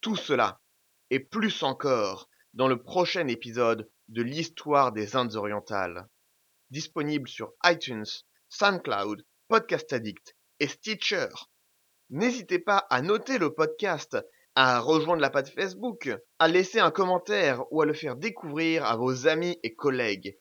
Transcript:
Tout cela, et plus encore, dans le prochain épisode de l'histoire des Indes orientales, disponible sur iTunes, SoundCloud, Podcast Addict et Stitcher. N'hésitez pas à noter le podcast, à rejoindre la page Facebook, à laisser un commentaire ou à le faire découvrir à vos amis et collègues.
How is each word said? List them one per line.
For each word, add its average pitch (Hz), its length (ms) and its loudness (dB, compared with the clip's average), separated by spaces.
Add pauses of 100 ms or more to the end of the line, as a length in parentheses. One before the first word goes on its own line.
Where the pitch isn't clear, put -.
Tout 220 140 -4
cela, 123 460 0 (480)
et 135 100 0
plus 208 440 -4
encore, 117 640 -2 (240)
dans 127 140 2
le 127 140 2
prochain 175 460 0
épisode 117 640 -2 (180)
de 113 140 -6
l'histoire 143 720 0
des 107 240 -6
Indes 120 200 -2
orientales, 101 720 -6 (640)
disponible 147 580 -6
sur - 260 -12 (100)
iTunes, 131 420 0 (440)
SoundCloud, 107 760 0 (220)
Podcast 220 460 0
Addict 107 420 -8 (240)
et 147 80 2
Stitcher. 190 600 -4 (800)
N'hésitez 190 500 -2
pas 196 300 2
à 127 120 2
noter 220 360 0
le 160 160 2
podcast, 156 640 -2 (380)
à 127 240 6
rejoindre 156 420 4
la 135 80 4
page 139 240 -2
Facebook, 190 580 -6 (280)
à 165 80 6
laisser 185 320 4
un 180 120 6
commentaire 180 800 2
ou 151 100 2
à 156 40 4
le - 80 2
faire 135 220 -6
découvrir 160 720 -2
à 113 120 2
vos 127 300 0
amis 165 360 0
et 113 120 -6
collègues. 107 640 -2